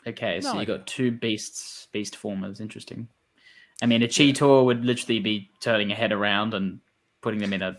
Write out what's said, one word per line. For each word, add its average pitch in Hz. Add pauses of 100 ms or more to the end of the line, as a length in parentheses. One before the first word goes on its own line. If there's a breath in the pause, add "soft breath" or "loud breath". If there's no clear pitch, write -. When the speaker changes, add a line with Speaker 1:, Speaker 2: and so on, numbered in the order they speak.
Speaker 1:
Okay, 107
so 277
Speaker 2:
No 240
Speaker 1:
you 156
Speaker 2:
idea. 104
Speaker 1:
got -
two 127
beasts, -
beast 104
formers. 98
Interesting. 113 (760 soft breath)
I 120
mean, 117
a -
Speaker 2:
Yeah. 117
Speaker 1:
Cheetor 139
would 120
literally 120
be 104 (120)
turning 104
a 101
head 113
around 104
and 98 (420)
putting 107
them 101
in 95
a 92